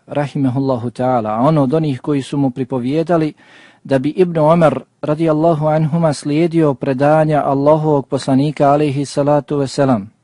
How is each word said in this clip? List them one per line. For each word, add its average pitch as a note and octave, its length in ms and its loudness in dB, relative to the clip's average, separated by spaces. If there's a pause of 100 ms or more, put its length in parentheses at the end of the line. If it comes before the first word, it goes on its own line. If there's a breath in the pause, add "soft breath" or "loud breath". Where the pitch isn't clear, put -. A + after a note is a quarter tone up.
rahimehullahu C3 840 -2
ta'ala, B2 400 -2
a A2 120 -2
on D#3 160 2
od C3+ 160 0
onih D3+ 280 -2
koji D3 200 -2
su C#3+ 160 -6
mu C#3 120 0
pripovijedali D3 840 -2 (500 soft breath)
da C3+ 160 0
bi C3 100 -2
Ibn F3 280 0
Omer, D#3 420 4 (220)
radijallahu D#3 680 0
anhuma, D#3 460 0
slijedio D#3 600 0
predanja C#3+ 720 0
Allahovog C#3+ 600 2
poslanika, C#3 640 0
alejhi C#3+ 360 0
salatu C#3+ 520 -2
vesselam C3 540 -2 (120)